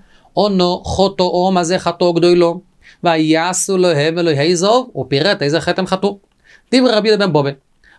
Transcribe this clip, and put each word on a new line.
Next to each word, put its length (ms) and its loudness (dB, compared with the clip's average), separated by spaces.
"אונו 480 0
חוטאו 760 -2
הזה 200 -2
חטאו 340 -2
גדולו, 480 2
ויעשו 720 0
להם 400 0
אלוהי 380 0
זוב", 360 0
הוא 160 -8
פירט 340 0
איזה 180 0
חטא 200 -4
הם 60 -2
חטאו. 320 -4
דברי 180 4
רבי 160 0
יהודה 180 2
בן 60 -2
בובה, 180 0